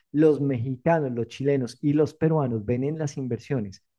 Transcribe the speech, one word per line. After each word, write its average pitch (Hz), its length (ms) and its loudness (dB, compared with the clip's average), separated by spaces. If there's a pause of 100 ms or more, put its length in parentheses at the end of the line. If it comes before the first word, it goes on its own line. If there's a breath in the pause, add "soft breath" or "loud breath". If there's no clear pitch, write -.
(100 soft breath)
los 151 300 4
mexicanos, 135 720 0
los 117 160 -4
chilenos 135 520 -2
y 147 120 2
los 151 200 2
peruanos 135 520 0
ven 123 180 -2
en 151 160 -4
las 151 180 -4
inversiones 123 680 -6 (140)